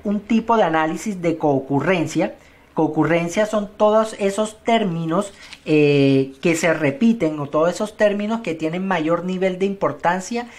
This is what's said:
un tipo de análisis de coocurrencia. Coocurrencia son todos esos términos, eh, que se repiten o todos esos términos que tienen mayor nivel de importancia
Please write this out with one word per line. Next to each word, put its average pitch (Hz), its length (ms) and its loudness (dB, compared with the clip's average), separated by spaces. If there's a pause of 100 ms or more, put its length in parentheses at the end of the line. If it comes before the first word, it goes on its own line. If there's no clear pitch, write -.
un 208 160 -2
tipo 226 360 0
de 220 60 4
análisis 170 580 0
de 165 160 0
coocurrencia. 151 1000 0 (400)
Coocurrencia 170 720 0
son 208 280 -4
todos 214 440 2
esos 214 440 -2
términos, 180 680 0 (320)
eh, 139 680 4 (100)
que 165 120 2
se 165 160 0
repiten 156 680 0
o 143 80 -6
todos 160 240 0
esos 208 260 -8
términos 208 440 0
que 165 120 -6
tienen 175 340 -4
mayor 170 380 -2
nivel 185 320 -2
de 190 80 -2
importancia 190 800 -2 (140)